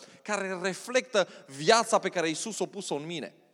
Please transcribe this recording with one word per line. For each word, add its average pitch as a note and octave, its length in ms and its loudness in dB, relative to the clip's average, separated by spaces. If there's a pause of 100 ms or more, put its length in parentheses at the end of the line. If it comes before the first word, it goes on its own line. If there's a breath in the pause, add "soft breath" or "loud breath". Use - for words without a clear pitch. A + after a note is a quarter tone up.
(220 loud breath)
care F#3+ 400 -4
reflectă G3+ 640 0 (200 loud breath)
viața G3+ 520 4
pe F#3+ 100 -2
care E3 180 0
Iisus E3 320 -4
o F#3+ 60 -2
pus-o F3+ 300 -6
în D3 100 -6
mine. D#3 300 -10 (180)